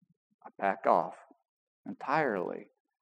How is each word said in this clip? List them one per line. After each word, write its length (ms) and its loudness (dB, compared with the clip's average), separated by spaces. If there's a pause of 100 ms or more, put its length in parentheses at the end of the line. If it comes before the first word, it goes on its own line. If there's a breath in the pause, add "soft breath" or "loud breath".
(440)
I 120 -18
back 300 0
off 300 4 (680)
entirely 840 -2 (340)